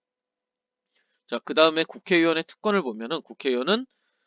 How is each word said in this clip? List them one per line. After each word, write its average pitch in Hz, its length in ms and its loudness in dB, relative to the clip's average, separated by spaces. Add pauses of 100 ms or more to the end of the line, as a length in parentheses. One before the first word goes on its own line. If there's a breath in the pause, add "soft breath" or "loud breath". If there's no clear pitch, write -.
(1300)
자, 120 120 -6
그 - 140 -10
다음에 160 300 4
국회의원의 165 640 0
특권을 202 340 -2
보면은 120 400 -6
국회의원은 139 640 -2 (420)